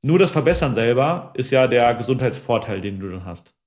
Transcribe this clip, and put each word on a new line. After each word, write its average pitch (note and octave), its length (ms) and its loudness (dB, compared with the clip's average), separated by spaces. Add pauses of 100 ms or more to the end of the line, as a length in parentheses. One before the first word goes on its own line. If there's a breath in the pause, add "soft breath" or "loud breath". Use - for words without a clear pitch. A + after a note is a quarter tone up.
nur D#3 160 2
das F#3 140 4
Verbessern D#3 420 0
selber C3 600 0
ist C3 160 -4
ja C3 160 4
der A#2+ 260 4
Gesundheitsvorteil, A#2 880 -4
den G2 180 -8
du F#2+ 120 -10
dann F#2 120 -12
hast. E2+ 300 -16 (140)